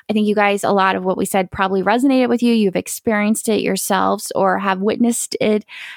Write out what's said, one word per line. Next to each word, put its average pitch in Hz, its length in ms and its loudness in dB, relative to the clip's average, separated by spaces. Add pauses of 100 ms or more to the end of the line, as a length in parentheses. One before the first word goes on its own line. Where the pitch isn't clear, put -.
I - 40 -4
think 214 160 0
you 208 80 2
guys, 202 280 2
a - 60 2
lot 190 260 2
of 185 80 -6
what 185 140 -2
we 196 80 -2
said 190 240 -2
probably 190 320 -2
resonated 247 460 2
with 240 140 0
you. 240 120 4
You've 202 220 2
experienced 208 760 -2
it 202 100 2
yourselves 196 760 -2
or 190 260 0
have 190 200 -2
witnessed 226 600 -2
it 214 260 0 (300)